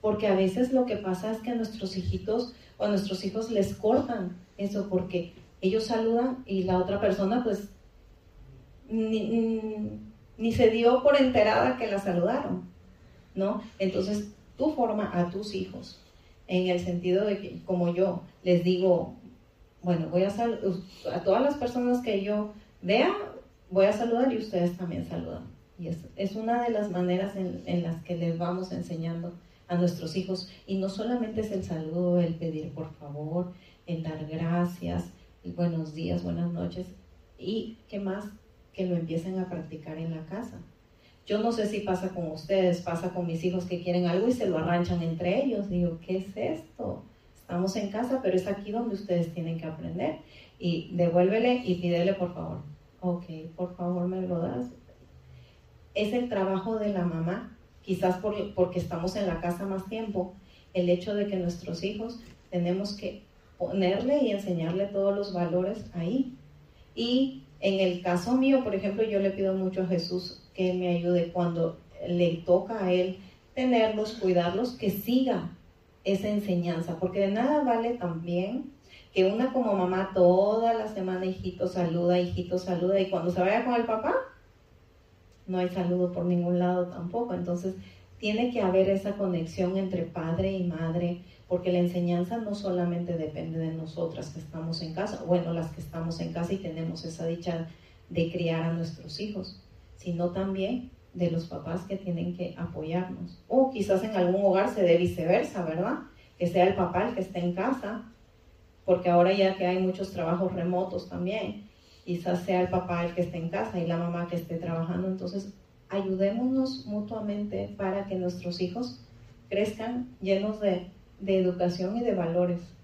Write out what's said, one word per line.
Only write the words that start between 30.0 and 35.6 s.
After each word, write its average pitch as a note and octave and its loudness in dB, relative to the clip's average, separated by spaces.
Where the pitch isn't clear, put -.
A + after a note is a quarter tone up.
hijos. F#3 -4
Y G3 -2
no F#3+ 0
solamente A3 -2
es G#3 -2
el F#3 -2
saludo, F3 2
el E3 2
pedir D3+ -4
por D#3 -10
favor, D3+ -6
el E3 -4
dar D#3 -6
gracias, E3+ -2
el F2 -10
buenos E3 -2